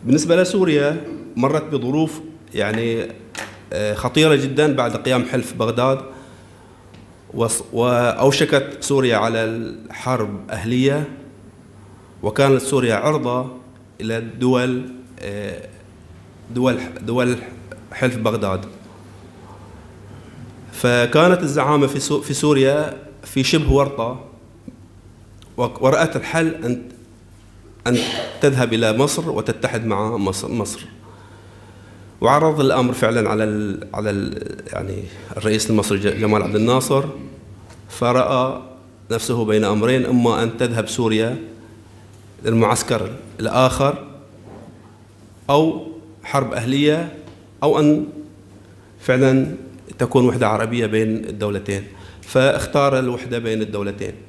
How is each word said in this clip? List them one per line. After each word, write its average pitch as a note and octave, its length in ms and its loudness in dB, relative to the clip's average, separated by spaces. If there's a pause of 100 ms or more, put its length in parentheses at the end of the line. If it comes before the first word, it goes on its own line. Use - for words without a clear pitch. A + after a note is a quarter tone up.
بالنسبة D3+ 300 4
لسوريا E3+ 680 2 (320)
مرت C#3+ 280 2
بظروف D3 560 -2 (340)
يعني، A2+ 540 -2 (680)
آه، G#2+ 200 -2
خطيرة D3+ 420 4
جدا C3+ 400 2
بعد A#2+ 200 0
قيام B2 300 0
حلف B2 280 -4
بغداد، A#2+ 460 0 (1300)
وص-، A2+ 300 0 (100)
وأوشكت B2 1040 2
سوريا B2+ 380 2
على A2+ 220 2
الحرب A2+ 1080 -6
أهلية، C3 580 0 (1160)
وكانت C3+ 380 2
سوريا B2 340 2
عرضة B2 500 0 (560)
إلى A2+ 160 -4
الدول، B2 640 0 (380)
آه، G2+ 480 -10 (880)
دول، B2+ 220 2 (240)
دول B2 340 0 (560)
حلف A#2+ 260 -2
بغداد. G#2 480 -2 (2000)
فكانت B2 680 4
الزعامة C#3+ 460 2
في C#3 120 -2
سو-، D3 220 -2
في D3 120 -6
سوريا D3 640 2 (260)
في - 200 -2
شبه C3+ 300 2
ورطة، B2+ 520 0 (1300)
وك-، A#2+ 240 -4
ورأت C3+ 340 4
الحل E3 320 -2
أن، B2 340 -4 (1040)
أن A#2+ 100 2 (440)
تذهب B2+ 320 2
إلى A2 240 2
مصر D3 320 0
وتتحد A#2+ 560 -4
مع A2 320 -2
مصر، F#2+ 340 -4
مصر. A2 280 -4 (1400)
وعرض D3+ 380 4
الأمر C3 340 2
فعلا A2+ 360 2
على G#2+ 140 0
ال-، G#2+ 500 -4
على G#2 160 -4
ال-، - 520 -6 (120)
يعني F#2+ 300 -6 (340)
الرئيس G#2+ 320 0
المصري G2+ 280 2
ج-، G2+ 220 0
جمال G#2+ 240 2
عبد G2+ 120 -2
الناصر، B2+ 480 2 (840)
فرأى B2+ 720 0 (500)
نفسه A#2 340 -2
بين G#2+ 180 4
أمرين، A2+ 420 2
إما A#2+ 380 4
أن A2+ 140 -2
تذهب A#2 300 0
سوريا A2+ 500 0 (1080)
للمعسكر A2+ 640 2 (300)
الآخر C3 680 2 (1400)
أو D#3+ 380 2 (360)
حرب B2 300 -2
أهلية، D3 600 0 (500)
أو D3 160 4
أن D3+ 260 4 (920)
فعلا C3 560 2 (440)
تكون B2 280 4
وحدة A#2+ 200 2
عربية A2 380 0
بين A2 400 0
الدولتين، G2+ 580 -6 (380)
فاختار C3+ 800 2
الوحدة A#2+ 400 -4
بين A2+ 220 -2
الدولتين. G2+ 500 -6 (180)